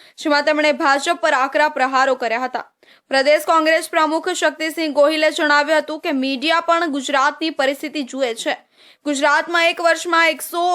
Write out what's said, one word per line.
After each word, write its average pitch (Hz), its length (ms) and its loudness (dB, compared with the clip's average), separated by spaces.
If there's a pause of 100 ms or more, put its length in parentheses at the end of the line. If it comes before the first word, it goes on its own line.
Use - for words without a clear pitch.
(160)
જેમાં 294 260 0
તેમણે 302 300 2
ભાજપ 285 480 0
પર 311 120 2
આકરા 277 360 2
પ્રહારો 269 460 0
કર્યા 240 300 -4
હતા. 247 220 -8 (440)
પ્રદેશ 285 340 2
કોંગ્રેસ 320 440 2
પ્રમુખ 320 400 0
શક્તિસિંહ 320 640 -4
ગોહિલે 311 380 2
જણાવ્યું 302 500 2
હતું 302 180 -10
કે 339 120 -4
મીડિયા 277 500 0
પણ 339 260 0
ગુજરાતની 285 600 -2
પરિસ્થિતિ 285 540 -4
જુએ 254 320 -4
છે. - 220 -6 (480)
ગુજરાતમાં 311 600 0
એક 349 140 -2
વર્ષમાં 330 480 2
એકસો 339 340 -4 (120)